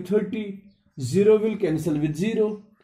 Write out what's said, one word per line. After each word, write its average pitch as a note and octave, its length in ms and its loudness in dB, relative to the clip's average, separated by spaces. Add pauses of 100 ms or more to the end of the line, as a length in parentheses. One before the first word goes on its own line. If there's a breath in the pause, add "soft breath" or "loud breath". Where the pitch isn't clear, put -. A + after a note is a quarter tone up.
thirty. G#3+ 360 -2 (560)
Zero G3 380 4
will G#3+ 180 -2
cancel D#3+ 420 0
with D3+ 180 -2
zero. G#3+ 480 -2 (200)